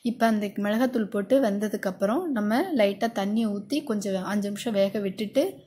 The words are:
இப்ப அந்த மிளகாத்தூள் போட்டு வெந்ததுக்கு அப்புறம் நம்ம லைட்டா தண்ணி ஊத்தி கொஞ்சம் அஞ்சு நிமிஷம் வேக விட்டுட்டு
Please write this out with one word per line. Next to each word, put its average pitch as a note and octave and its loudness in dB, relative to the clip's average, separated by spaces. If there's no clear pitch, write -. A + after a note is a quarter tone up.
இப்ப A3+ 0
அந்த G#3 2
மிளகாத்தூள் G#3+ 0
போட்டு G#3 2
வெந்ததுக்கு G3+ -2
அப்புறம் A3+ 0
நம்ம A3 2
லைட்டா G#3 2
தண்ணி G#3+ 0
ஊத்தி G3+ -4
கொஞ்சம் G3 -2
அஞ்சு G3 -2
நிமிஷம் G#3 -4
வேக G3 2
விட்டுட்டு G#3 0